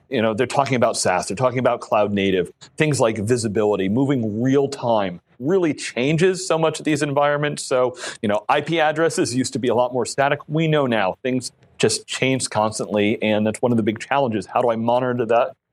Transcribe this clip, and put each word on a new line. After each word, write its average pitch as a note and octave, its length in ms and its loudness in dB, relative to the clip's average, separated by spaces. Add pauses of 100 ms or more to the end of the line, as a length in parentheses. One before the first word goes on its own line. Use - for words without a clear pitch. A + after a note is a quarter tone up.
you B2+ 140 0
know, A2 120 2
they're A#2+ 120 0
talking C3+ 300 0
about A2+ 200 2
SaaS, F2+ 300 0
they're G2 100 -6
talking B2+ 220 0
about B2 220 0
cloud G#2 320 0
native, F#2+ 400 0 (240)
things D3+ 240 0
like A2 180 2
visibility, G#2 720 0
moving A#2 520 -2
real C3+ 280 2
time G#2+ 520 -2 (200)
really E3 340 0
changes E3 720 0
so D#3+ 120 0
much D#3 200 0
of - 60 -12
these D3+ 180 0
environments. D3 640 0
So, B2+ 320 0 (260)
you G#2+ 60 -2
know, G#2 200 0
I D3 120 4
P D#3 180 -2
addresses D#3 560 0
used B2+ 200 -2
to - 40 -4
be A#2 80 -2
a A2+ 80 2
lot B2 180 2
more A#2+ 140 -2
static. C#3 400 0
We D#3+ 220 0
know D3 180 2
now G#2 380 0
things B2+ 260 -4 (260)
just - 300 0
change C3 440 -2
constantly, G#2 720 0
and G#2+ 240 0
that's A2 160 -2
one B2 120 2
of A#2 40 2
the A2+ 60 2
big G#2 160 -2
challenges. A#2+ 480 -2
How B2 160 0
do A#2+ 80 2
I A2+ 60 0
monitor A#2+ 500 0
that, A#2 280 2 (180)